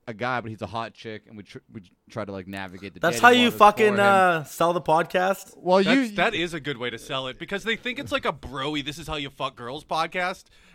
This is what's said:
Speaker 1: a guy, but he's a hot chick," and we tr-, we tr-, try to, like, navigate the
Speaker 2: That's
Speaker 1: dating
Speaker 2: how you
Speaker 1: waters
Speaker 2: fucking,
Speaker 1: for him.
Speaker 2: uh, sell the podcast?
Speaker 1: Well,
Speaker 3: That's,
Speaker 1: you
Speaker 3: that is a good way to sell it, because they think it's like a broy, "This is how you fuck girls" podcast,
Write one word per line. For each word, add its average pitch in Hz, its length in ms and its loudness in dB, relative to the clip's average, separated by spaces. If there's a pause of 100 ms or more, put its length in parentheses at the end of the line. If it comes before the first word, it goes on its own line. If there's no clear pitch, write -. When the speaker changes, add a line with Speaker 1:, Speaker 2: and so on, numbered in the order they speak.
Speaker 1:
a 117 60 -10
guy, 120 260 -4
but 113 100 -10
he's 110 120 -12
a 107 40 -4
hot 110 280 -8
chick," 107 340 -14
and 113 80 -20
we 104 60 -14
tr-, - 160 -20 (120)
we 104 120 -16
tr-, 87 60 -20 (200)
try 110 160 -8
to, 98 80 -10
like, 95 140 -10
navigate 98 480 -12
the 175 60 -18
Speaker 2:
That's 165 160 0
Speaker 1:
dating - 60 0
Speaker 2:
how 240 100 10
you 247 140 6
Speaker 1:
waters 220 120 0
Speaker 2:
fucking, 208 280 8 (100)
Speaker 1:
for 202 40 4
him. - 0 -
Speaker 2:
uh, 190 440 4
sell 170 280 0
the 170 80 -4
podcast? 180 760 0
Speaker 1:
Well, 185 260 4
Speaker 3:
That's, 247 260 2
Speaker 1:
you 202 60 -14
Speaker 3:
that 202 180 0
is 170 200 -4
a 160 60 -8
good 131 180 -8
way 120 100 -6
to 113 100 -8
sell 135 300 -8
it, 123 100 -12
because 175 260 -8
they 220 120 -2
think 247 220 -8
it's 277 140 -8
like 269 120 -2
a 214 80 -2
broy, 139 500 -6
"This 135 160 -10
is 156 100 -14
how 156 80 -6
you 143 120 -8
fuck - 280 -8
girls" 123 280 -12
podcast, 180 600 -4 (300)